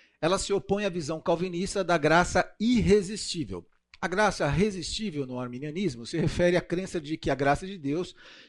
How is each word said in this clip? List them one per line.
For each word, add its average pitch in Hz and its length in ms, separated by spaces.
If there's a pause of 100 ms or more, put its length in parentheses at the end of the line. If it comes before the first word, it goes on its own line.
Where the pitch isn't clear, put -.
(200)
Ela 180 180
se - 140
opõe 202 320
à 196 40
visão 160 320
calvinista 175 640
da 170 160
graça 170 500 (120)
irresistível. 185 1040 (340)
A 190 60
graça 185 420
resistível 170 800
no 127 120
arminianismo 127 680
se 165 100
refere 175 400
à 160 40
crença 175 400
de 151 160
que - 120
a 139 60
graça 139 320
de 196 100
Deus, 156 380 (340)